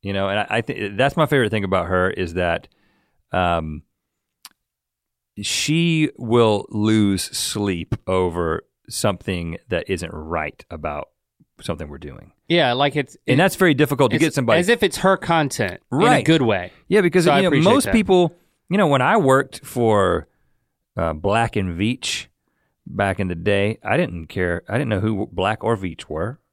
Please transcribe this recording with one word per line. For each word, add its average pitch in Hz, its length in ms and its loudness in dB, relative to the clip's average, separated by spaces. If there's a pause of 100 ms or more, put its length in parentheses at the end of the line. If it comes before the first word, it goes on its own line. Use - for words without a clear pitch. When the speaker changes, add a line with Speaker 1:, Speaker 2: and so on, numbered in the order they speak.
Speaker 1:
you 101 120 -6
know, 98 160 -2
and 101 100 0
I, 104 100 -2
I - 120 -2
think 101 360 -8
that's 135 200 0
my 160 80 2
favorite 127 240 2
thing 107 140 -2
about 90 240 0
her 92 220 2
is 90 260 -6
that, 87 320 -2 (640)
um, 85 520 -2 (1600)
she 160 760 0
will 110 520 2
lose 107 540 2
sleep - 720 -4 (120)
over 87 560 -2 (260)
something 87 680 -4 (120)
that 85 200 -4
isn't 85 240 -4
right 78 560 -8
about 76 400 -8 (520)
something 78 280 -8
we're 71 80 -16
doing. - 340 -18 (160)
Speaker 2:
Yeah, 156 260 2
like 139 220 0
it's, 143 200 -6 (120)
Speaker 1:
And 127 80 2
Speaker 2:
it, - 20 4
Speaker 1:
that's 180 180 2
very 175 180 4
difficult 135 380 2
to - 40 -2
Speaker 2:
it's 151 100 2
Speaker 1:
get 151 80 -2
somebody 127 260 2
Speaker 2:
as 180 100 0
if 233 140 2
it's 190 140 -2
her 190 180 2
content 139 680 -2 (100)
in 139 100 0
a 208 40 4
Speaker 1:
Right. 214 200 4
Speaker 2:
good 156 160 4
way. 98 300 0 (160)
Speaker 1:
Yeah, 196 140 2
because, 175 240 2
Speaker 2:
So 156 60 4
I 143 60 4
Speaker 1:
you 139 60 4
know, 139 60 2
Speaker 2:
appreciate 156 220 4
Speaker 1:
most 269 140 2
Speaker 2:
that. - 80 -2
Speaker 1:
people, 185 420 4 (340)
you 180 80 0
know, 196 100 4
when 139 140 2
I 170 160 4
worked 135 480 2
for, 101 640 2 (680)
uh, 82 160 -2
Black 101 420 0
and 90 240 -4
Veatch - 460 -4 (600)
back 98 320 -2
in 95 80 -2
the 87 80 -4
day, 101 480 0
I 110 140 -2
didn't 87 300 -4
care. 87 400 -4
I 101 60 -8
didn't 123 160 -2
know 101 100 0
who 104 320 -4
Black 95 320 -2
or 113 140 0
Veatch 90 320 -10
were 90 300 -6 (140)